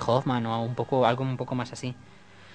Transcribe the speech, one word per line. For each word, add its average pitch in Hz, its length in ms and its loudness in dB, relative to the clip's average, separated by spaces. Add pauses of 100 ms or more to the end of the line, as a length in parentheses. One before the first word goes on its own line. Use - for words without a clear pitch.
Hoffman 123 400 2
o 113 80 -2
a 113 80 0
un 120 140 -4
poco, 123 300 2
algo 120 200 2
un 131 100 -2
poco 123 180 -6
más 123 200 -4
así. 123 220 -8 (600)